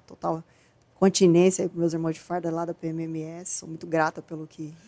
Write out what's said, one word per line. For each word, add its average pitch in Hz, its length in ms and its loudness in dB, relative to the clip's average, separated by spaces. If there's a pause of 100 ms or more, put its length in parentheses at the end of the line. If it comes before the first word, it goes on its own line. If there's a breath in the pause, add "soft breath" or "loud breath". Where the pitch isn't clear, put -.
total 165 380 -6 (520)
continência 185 680 6
aí 180 60 -2
pros 170 100 -10
meus 165 140 0
irmãos 165 220 -2
de - 40 -16
farda 170 320 -6
lá 165 140 -4
da 170 80 -6
P 165 140 -10
M 160 160 -6
M 160 200 -8
S. 165 360 -8
Sou 170 100 -12
muito 160 180 -12
grata 160 340 0
pelo 156 240 -12
que 156 280 -14 (140)